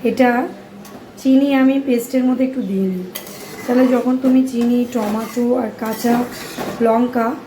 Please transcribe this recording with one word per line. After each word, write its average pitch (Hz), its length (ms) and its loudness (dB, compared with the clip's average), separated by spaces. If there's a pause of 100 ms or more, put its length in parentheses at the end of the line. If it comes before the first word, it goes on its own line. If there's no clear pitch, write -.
এটা 247 200 4 (920)
চিনি 269 260 4 (140)
আমি 269 140 6 (120)
পেস্টের 247 400 0
মধ্যে 254 220 2
একটু 254 200 -6
দিয়ে 190 240 0
নিই। 185 120 -6 (580)
তাহলে 254 200 2 (120)
যখন 254 180 2 (100)
তুমি 262 160 4 (120)
চিনি, 240 280 2 (140)
টমেটো 220 520 -2 (160)
আর 220 80 -4 (120)
কাঁচা 220 340 0 (720)
লঙ্কা 233 400 2 (180)